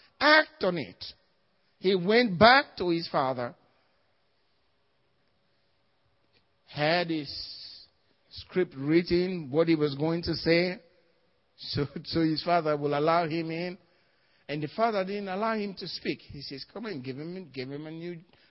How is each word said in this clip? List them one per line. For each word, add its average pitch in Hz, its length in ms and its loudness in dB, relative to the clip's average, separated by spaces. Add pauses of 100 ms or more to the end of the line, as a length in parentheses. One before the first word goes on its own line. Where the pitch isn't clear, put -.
(200)
Act 302 440 4
on 175 140 2
it. 98 260 -8 (760)
He 190 160 2
went 196 420 2
back 254 400 8
to 180 120 -2
his 170 200 0
father, 131 460 -2 (3000)
had 165 440 0
his 151 200 -4 (1000)
script - 460 -4
written, 170 760 0
what 160 180 2
he 165 80 6
was 147 200 0
going 165 280 0
to 170 120 -4
say, 170 440 2 (800)
so, - 300 -4 (180)
so 165 160 -2
his 160 220 0
father 165 340 2
will 143 200 0
allow 165 300 2
him 160 240 -4
in. 180 260 -8 (680)
And 147 140 -6
the 147 140 -4
father 220 280 0
didn't 202 240 -6
allow 214 280 -2
him 202 240 -6
to 185 80 -12
speak. - 340 -6
He 143 200 -18
says, 135 300 -14
"Come 214 140 -12
and 165 180 -10
give 127 140 -10
him, 175 360 -12
give 131 160 -10
him 147 160 -10
a 156 60 -12
new, 170 260 -12 (340)